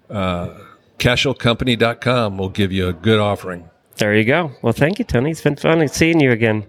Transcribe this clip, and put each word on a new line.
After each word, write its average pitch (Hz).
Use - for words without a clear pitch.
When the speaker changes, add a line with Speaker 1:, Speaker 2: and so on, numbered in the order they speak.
Speaker 1:
Uh, 90
cashelcompany 123
dot 113
com 113
will 95
give 95
you 92
a 90
good 107
offering. 92
Speaker 2:
There 104
you 110
go. 147
Well, 117
thank 160
you, 240
Tony. 127
It's 160
been 147
fun 160
seeing 165
you 135
again. 110